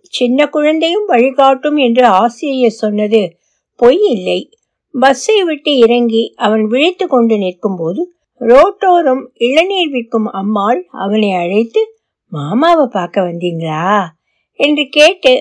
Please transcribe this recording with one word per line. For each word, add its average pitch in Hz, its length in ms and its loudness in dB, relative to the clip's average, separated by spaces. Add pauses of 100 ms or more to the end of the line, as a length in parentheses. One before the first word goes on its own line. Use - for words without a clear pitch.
(100)
சின்ன 262 380 0
குழந்தையும் 320 600 -2
வழிகாட்டும் 269 680 2
என்று 247 380 2
ஆசிரியர் 233 640 0
சொன்னது 214 460 0 (560)
பொய் 269 200 4 (100)
இல்லை. 185 300 -2 (540)
பஸ்ஸை 269 480 2
விட்டு 302 340 -4
இறங்கி 233 440 2 (160)
அவன் 220 300 0
விழித்து 320 400 -2
கொண்டு 233 320 0
நிற்கும்போது 185 640 -6 (380)
ரோட்டோரம் 311 840 2 (100)
இளநீர் 330 560 -2
விற்கும் 233 420 -4
அம்மாள் 208 480 -2 (100)
அவனை 202 420 -2
அழைத்து, 202 500 -2 (500)
"மாமாவை 254 540 0
பார்க்க 196 340 -4
வந்தீங்களா?" 170 680 -4 (720)
என்று 294 300 0
கேட்டு 302 500 2